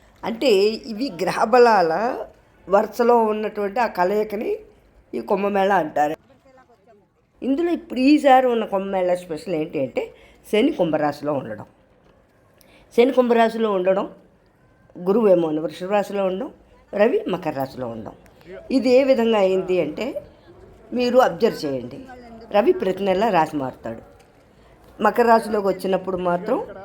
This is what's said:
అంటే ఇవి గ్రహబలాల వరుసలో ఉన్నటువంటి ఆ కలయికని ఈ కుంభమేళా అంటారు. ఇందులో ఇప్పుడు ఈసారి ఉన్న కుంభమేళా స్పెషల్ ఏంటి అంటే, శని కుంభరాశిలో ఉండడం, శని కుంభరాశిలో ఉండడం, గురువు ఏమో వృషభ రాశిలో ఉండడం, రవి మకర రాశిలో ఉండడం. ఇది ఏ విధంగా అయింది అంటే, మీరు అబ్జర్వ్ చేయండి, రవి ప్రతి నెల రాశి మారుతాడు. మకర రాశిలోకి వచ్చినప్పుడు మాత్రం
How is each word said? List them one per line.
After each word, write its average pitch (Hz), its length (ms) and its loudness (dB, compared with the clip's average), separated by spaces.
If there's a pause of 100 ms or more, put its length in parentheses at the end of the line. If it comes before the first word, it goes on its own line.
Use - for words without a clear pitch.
(240)
అంటే 226 260 0 (120)
ఇవి 220 500 -4 (100)
గ్రహబలాల 220 1000 2 (440)
వరుసలో 226 500 2
ఉన్నటువంటి 214 600 -2
ఆ 226 60 2
కలయికని 214 680 -2 (580)
ఈ - 60 -6
కుంభమేళా 107 540 0
అంటారు. 151 420 -2 (1300)
ఇందులో 277 280 -2
ఇప్పుడు 254 300 -6
ఈసారి 262 460 6
ఉన్న 233 180 0
కుంభమేళా 190 500 -2
స్పెషల్ 180 400 -6
ఏంటి 156 260 -4
అంటే, - 340 -6 (380)
శని 240 200 2
కుంభరాశిలో 147 600 -2
ఉండడం, 120 320 -8 (1300)
శని 254 160 4
కుంభరాశిలో 226 600 2
ఉండడం, 190 380 0 (880)
గురువు 196 300 2
ఏమో 170 200 4
వృషభ 175 440 -6
రాశిలో 202 320 -2
ఉండడం, 190 260 -6 (440)
రవి 247 340 0
మకర 170 220 -6
రాశిలో 127 380 -8
ఉండడం. 113 240 -12 (580)
ఇది 254 200 0
ఏ 254 140 6
విధంగా 226 340 2
అయింది 185 420 0
అంటే, 233 420 -6 (720)
మీరు 247 260 0
అబ్జర్వ్ 214 460 2
చేయండి, 139 360 -6 (520)
రవి 220 200 4
ప్రతి 196 320 -4
నెల 196 240 0
రాశి 160 280 0
మారుతాడు. 123 460 -8 (1000)
మకర 220 240 2
రాశిలోకి 220 400 2
వచ్చినప్పుడు 185 500 -2
మాత్రం 180 500 -2 (180)